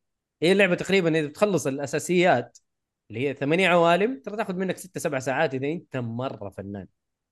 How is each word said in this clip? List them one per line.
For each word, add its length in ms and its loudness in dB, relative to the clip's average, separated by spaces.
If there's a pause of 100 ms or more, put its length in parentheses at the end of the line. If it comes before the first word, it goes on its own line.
(420)
هي 100 4
اللعبة 240 4
تقريبًا 440 2
إذا 80 -2
بتخلص 400 0
الأساسيات 920 0 (500)
اللي 200 -4
هي 40 -4
ثمانية 360 2
عوالم، 560 4
ترى 120 -10
تاخذ 180 -4
منك 220 -4
ستة 220 -12
سبع 200 -4
ساعات 340 -2
إذا 140 -4
أنت 300 -6
مرة 520 -6
فنان. 380 -10 (440)